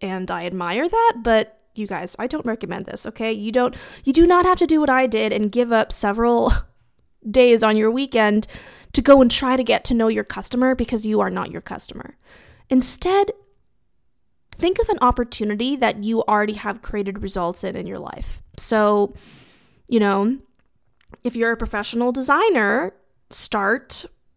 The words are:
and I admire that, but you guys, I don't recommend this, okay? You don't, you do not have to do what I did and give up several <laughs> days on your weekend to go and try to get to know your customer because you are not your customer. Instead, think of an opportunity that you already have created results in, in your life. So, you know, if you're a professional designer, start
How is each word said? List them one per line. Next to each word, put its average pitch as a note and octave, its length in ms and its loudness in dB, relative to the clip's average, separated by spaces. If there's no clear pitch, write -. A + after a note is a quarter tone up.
and F#3 280 -6
I F3 160 -8
admire F#3 440 -4
that, A4+ 240 2
but A3 380 0
you G#3+ 120 -8
guys, F3+ 320 -8
I A#3 80 -4
don't D4+ 180 -8
recommend G3+ 400 -6
this, - 220 -10
okay? A3+ 240 -6
You G#3+ 200 -6
don't, B3 240 0
you C4+ 100 0
do E4 140 6
not F4+ 180 6
have F4+ 140 4
to E4+ 80 2
do D#4 120 2
what D4+ 100 2
I C4 180 4
did G#3+ 240 -2
and G#3 200 0
give A#3 200 0
up A3 200 2
several A3+ 600 2
<laughs> - 420 -16
days A#3+ 320 6
on G#3+ 140 4
your G#3+ 120 2
weekend A3+ 580 2
to - 100 2
go C#4 200 10
and A#3+ 100 6
try B3+ 240 0
to C4 80 0
get A#3+ 220 0
to - 80 -2
know A3+ 140 2
your G#3+ 180 -2
customer B3 500 -2
because A3+ 320 -4
you G#3+ 120 0
are F#3 120 0
not F#3 200 -6
your - 100 -10
customer. - 560 -14
Instead, F#4 640 2
think F4+ 260 -2
of A4+ 120 0
an F#4+ 120 -2
opportunity A#3+ 760 -2
that A3 260 -2
you A3+ 200 0
already G#3 300 0
have G#3 280 -10
created G3+ 420 -8
results F3+ 400 -6
in, F#3+ 120 -8
in F3 120 -10
your F#3 120 -10
life. - 440 -12
So, G#3 580 2
you A#3 140 2
know, G3+ 360 2
if A#3 120 -4
you're A3+ 160 0
a A3+ 60 -4
professional A#3 540 -4
designer, C#4 800 0
start - 760 -4